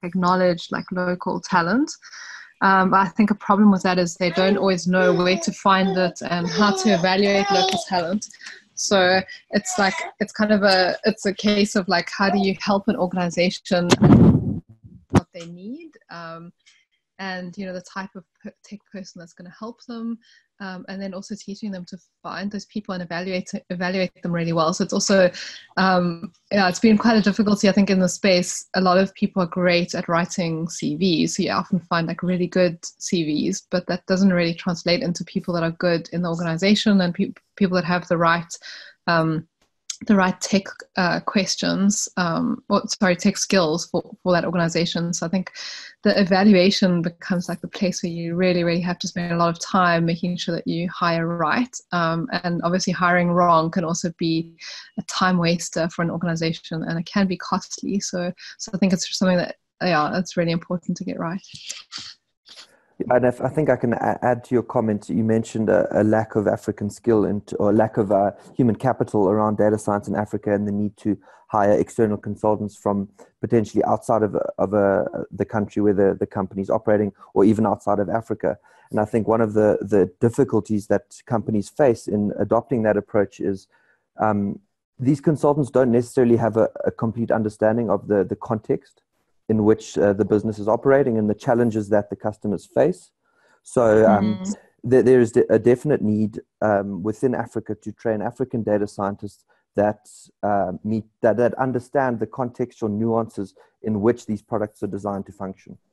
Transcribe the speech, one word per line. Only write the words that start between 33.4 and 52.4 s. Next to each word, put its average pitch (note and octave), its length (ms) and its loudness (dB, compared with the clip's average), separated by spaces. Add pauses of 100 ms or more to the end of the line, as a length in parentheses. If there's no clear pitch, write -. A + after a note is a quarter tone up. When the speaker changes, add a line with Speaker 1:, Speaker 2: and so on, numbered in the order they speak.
Speaker 1:
but F3+ 160 -4
that F3 200 -6
doesn't F#3+ 320 2
really E3+ 160 0
translate E3+ 480 -2
into E3+ 220 -4
people F3+ 300 -4
that E3 80 0
are E3 140 -2 (120)
good E3 240 0
in E3+ 100 -4
the F3 60 -2
organization F3+ 720 2
and F3 140 0
pe-, - 180 -4 (240)
people F#3 200 2
that F3 80 0 (100)
have F3 140 -2
the E3+ 100 0
right, E3+ 340 0 (540)
um, D#3+ 420 0 (580)
the G#3+ 80 4
right F#3 280 2
tech, - 220 0 (340)
uh, E3+ 220 0
questions, F#3 840 0 (120)
um, E3 500 -2
or, G3+ 140 2 (180)
sorry, F#3 160 2
tech F#3+ 220 0
skills E3+ 480 0
for, - 160 -4 (200)
for F3+ 100 0
that E3+ 120 2
organization. E3+ 680 -2
So - 100 -6
I E3+ 60 -6
think F#3 220 -4 (500)
the G3+ 180 2
evaluation F#3+ 800 4
becomes, F3 480 -4
like, E3+ 140 -8
the F3 60 -10
place - 340 -4
where E3+ 100 -4
you E3+ 240 -6
really, F3+ 260 2
really E3+ 200 0
have F3 160 -4
to F3 100 -8
spend F3 240 -6
a E3+ 60 0
lot E3+ 100 4
of E3 100 -4
time F3 460 2
making F3 320 -2
sure E3+ 180 -6
that - 120 -6
you E3+ 240 -4
hire E3 360 -2
right. E3+ 480 -2 (180)
Um, E3 360 -2 (160)